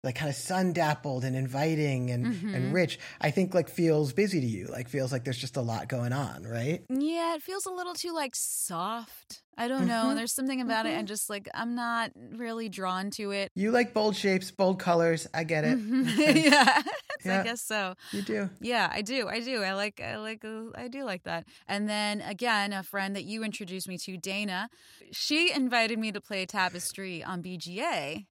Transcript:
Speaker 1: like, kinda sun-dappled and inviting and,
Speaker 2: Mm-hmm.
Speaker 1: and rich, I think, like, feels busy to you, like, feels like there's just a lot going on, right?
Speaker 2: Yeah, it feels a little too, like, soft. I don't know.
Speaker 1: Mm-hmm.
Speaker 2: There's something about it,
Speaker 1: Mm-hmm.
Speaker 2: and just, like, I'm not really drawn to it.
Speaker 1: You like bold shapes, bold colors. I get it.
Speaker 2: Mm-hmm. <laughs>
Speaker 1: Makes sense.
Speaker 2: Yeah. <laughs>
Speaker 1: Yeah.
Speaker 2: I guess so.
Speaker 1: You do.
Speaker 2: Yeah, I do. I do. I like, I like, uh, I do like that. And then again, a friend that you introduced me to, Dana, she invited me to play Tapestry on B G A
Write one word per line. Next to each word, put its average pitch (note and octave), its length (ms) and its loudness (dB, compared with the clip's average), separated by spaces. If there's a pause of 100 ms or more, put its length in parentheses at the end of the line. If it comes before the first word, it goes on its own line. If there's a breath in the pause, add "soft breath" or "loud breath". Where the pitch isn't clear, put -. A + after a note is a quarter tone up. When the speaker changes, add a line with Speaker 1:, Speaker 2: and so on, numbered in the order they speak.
Speaker 1:
like, B2 120 -4
kinda C#3+ 180 -2
sun-dappled D#3 880 0
and C3 120 0
inviting C3+ 760 0
and, B2 140 0
Speaker 2:
Mm-hmm. G#3 280 -2
Speaker 1:
and B2+ 200 0
rich, E3+ 260 2 (220 loud breath)
I D3+ 100 4
think, F#3 220 2
like, F3 160 4
feels D3+ 420 4
busy F#3+ 300 2
to B2 40 0
you, G#2 220 -2
like, B2 220 -8
feels C3 240 -2
like B2 100 -2
there's C3 140 -4
just - 180 -8
a C3+ 60 0
lot A#2 260 -2
going A#2+ 240 -2
on, F#2 320 -4
right? A#2+ 460 -4
Speaker 2:
Yeah, E4 460 0
it D4+ 60 -8
feels F#4+ 240 -6
a F#4+ 60 -8
little F4+ 220 -6
too, F4 200 -6
like, C#4+ 220 -4
soft. - 1040 -6 (160)
I A#3 100 -2
don't C4+ 200 0
know. A3+ 200 2
Speaker 1:
Mm-hmm. C#4 80 2
Speaker 2:
There's A#3 180 -4
something C4 280 -2
about A3+ 240 0
it, A3 40 0
Speaker 1:
Mm-hmm. - 100 -2
Speaker 2:
and G#3 80 -4
just, G#3+ 220 -6
like, G3+ 240 -8
I'm A#3 220 -4
not A#3 360 -2 (200)
really A3+ 380 -6
drawn F#3 420 -4
to G3+ 200 -6
it. G3 240 -2
Speaker 1:
You G3+ 160 2
like A#3+ 220 4
bold G#3 220 4
shapes, F#3+ 340 2
bold F#3 300 4
colors. E3+ 540 4
I E3 100 0
get D#3 220 2
it. B3+ 120 6
Speaker 2:
Mm-hmm. A#3+ 280 2
<laughs> - 0 -
Speaker 1:
Makes A3+ 200 4
sense. D#4 200 8
Speaker 2:
Yeah. C#4+ 420 10
<laughs> - 40 -4 (320)
Speaker 1:
Yeah. F#3+ 180 2
Speaker 2:
I - 20 0
guess A#3 180 -4
so. G3 320 -2 (200 loud breath)
Speaker 1:
You G3+ 100 -4
do. G3+ 260 -2 (120)
Speaker 2:
Yeah, A3+ 300 2
I G#3 120 -2
do. A#3+ 240 -2
I A#3 140 -2
do. A#3+ 200 -2
I F#3+ 120 0
like, G3+ 280 -4
I - 160 -6
like, G#3+ 260 -8
uh, A3 300 -10
I B3 140 -10
do C4+ 160 -8
like F#3+ 220 -4
that. E3+ 200 -4 (220 loud breath)
And G#3 200 -2
then G#3 340 0
again, G3+ 520 0
a F#3+ 80 -4
friend G3 340 -4
that F#3+ 100 -6
you A3 180 -6
introduced F#3+ 440 -8
me F#3 120 -8
to, F#3+ 180 -10
Dana, G3 520 -4 (420 loud breath)
she - 420 2
invited A#3+ 460 2
me A3 140 -2
to G3 60 -6
play F#3+ 280 -6
Tapestry F#3 760 -4
on F3+ 200 -6
B F#3 140 -8
G F3 220 -10
A F#3+ 520 -4